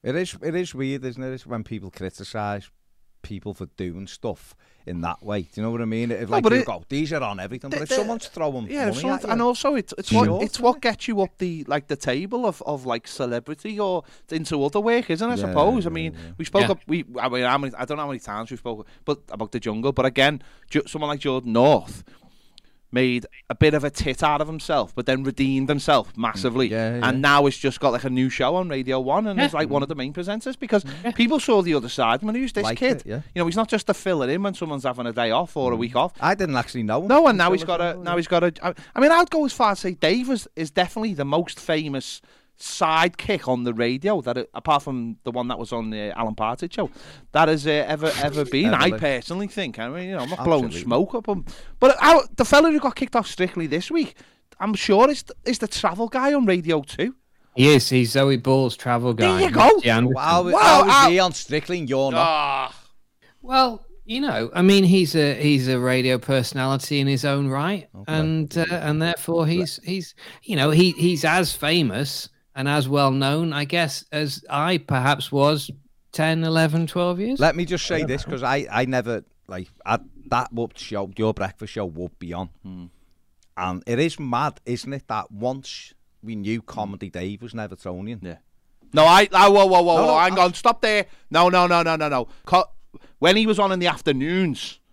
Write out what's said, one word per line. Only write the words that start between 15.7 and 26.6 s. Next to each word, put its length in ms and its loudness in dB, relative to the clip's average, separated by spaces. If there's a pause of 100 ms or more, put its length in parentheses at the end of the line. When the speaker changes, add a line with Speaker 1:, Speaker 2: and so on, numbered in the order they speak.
Speaker 2:
I 40 -2
Speaker 1:
yeah, 40 -6
Speaker 2:
mean, 200 -6
Speaker 1:
yeah. 60 -18 (180)
Speaker 2:
we 80 -8
spoke 160 0
Speaker 3:
Yeah. 100 2
Speaker 2:
up. 160 -2
We, 160 -2 (160)
I 80 -2
mean, 160 -2
how 140 2
many, 180 -6
I 80 -8
don't 140 -6
know 60 -6
how 40 -6
many 120 -8
times 320 -10
we've 80 -12
spoken, 260 -10 (180)
but 160 -2 (140)
about 180 -8
the 80 -4
jungle. 320 -2
But 140 0
again, 360 2 (280)
Ju-, 180 0
someone 220 -6
like 100 -6
Jordan 320 -4
North 540 4 (840)
made 360 0 (240)
a 20 -6
bit 220 4
of 80 0
a 80 -2
tit 320 -4
out 180 0
of 60 -4
himself, 480 -4
but 100 -6
then 180 -2
redeemed 460 -2
himself 480 0
massively. 520 -2